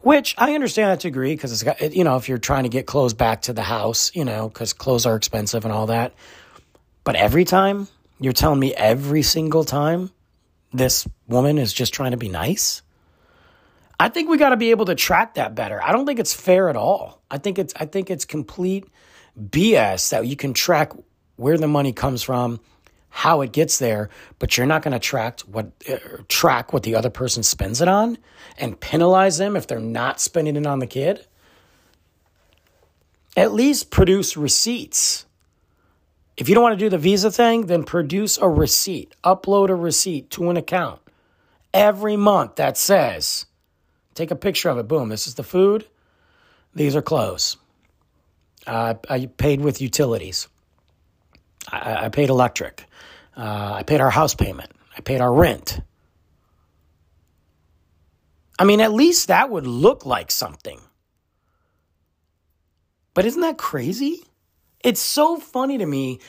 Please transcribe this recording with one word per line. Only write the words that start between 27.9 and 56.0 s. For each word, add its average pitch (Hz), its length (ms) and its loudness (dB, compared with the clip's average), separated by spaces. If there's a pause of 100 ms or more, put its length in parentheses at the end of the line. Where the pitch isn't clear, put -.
and 117 200 -8
penalize 180 600 4
them 202 160 -2
if - 100 -4
they're 117 140 -6
not 113 400 -4
spending 151 360 -2
it 147 120 -2
on 139 120 -2
the 127 80 -4
kid. 151 380 -4 (2000)
At 202 180 4
least 262 360 2
produce 190 480 4
receipts. - 880 -2 (1120)
If 123 120 -2
you 196 40 6
don't 233 100 8
wanna 226 120 4
do 208 140 0
the 170 100 0
Visa 190 320 2
thing, 233 340 2
then 165 180 0
produce 175 540 -2
a 196 100 2
receipt. 160 760 0
Upload 190 460 2
a 185 60 0
receipt 165 560 -2
to 170 200 -2
an 175 60 -2
account 156 440 -4 (720)
every 208 440 4
month 202 400 2
that 139 200 0
says, 131 680 0 (720)
take 165 160 -6
a 165 40 -4
picture 180 340 -2
of 123 100 -2
it. 107 80 -6
Boom, 127 220 -2
this 107 180 -8
is 131 80 -14
the 131 80 -10
food. 202 440 2 (840)
These 147 220 0
are 151 80 -2
clothes. 107 540 -4 (1080)
Uh, 113 300 -4 (140)
I 131 180 -4
paid 143 340 0
with 147 200 -2
utilities. 117 640 -4 (1200)
I, 110 340 -6
I 113 40 -6
paid 143 200 0
electric. 123 560 -2 (500)
Uh, 104 400 -8
I 104 80 -8
paid 139 180 2
our 135 80 4
house 143 240 2
payment. - 380 -6 (260)
I - 40 -16
paid 131 200 -2
our 123 100 4
rent. 135 500 2 (2750)